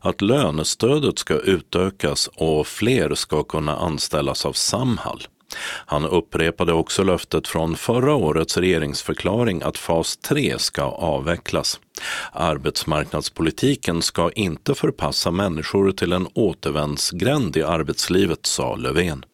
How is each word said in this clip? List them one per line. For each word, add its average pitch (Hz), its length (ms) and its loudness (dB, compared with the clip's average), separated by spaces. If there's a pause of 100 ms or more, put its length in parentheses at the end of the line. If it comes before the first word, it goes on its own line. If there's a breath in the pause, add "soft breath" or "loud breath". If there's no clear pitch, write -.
att 90 200 -2
lönestödet 110 960 2
ska - 160 -2
utökas 90 1000 0
och 78 320 2
fler 104 480 0
ska 76 280 -2
kunna 76 340 -2
anställas 73 720 -2
av 69 60 -2
Samhall. - 760 -2 (600 loud breath)
Han 76 180 0
upprepade 85 680 2
också 82 300 2
löftet 85 460 0
från 82 280 0
förra 123 380 2
årets 80 420 2
regeringsförklaring 87 1040 0
att 76 160 -4
fas - 380 0
tre 117 420 -2
ska - 240 -2
avvecklas. 76 960 -2 (520 loud breath)
"Arbetsmarknadspolitiken 80 1700 -2
ska 85 280 0
inte 98 440 -2
förpassa 87 560 0
människor 95 640 2
till 92 200 0
en 90 220 0
återvändsgränd 85 1200 0
i 80 60 2
arbetslivet", 82 840 0
sa 60 300 -2
Löfven. 69 580 0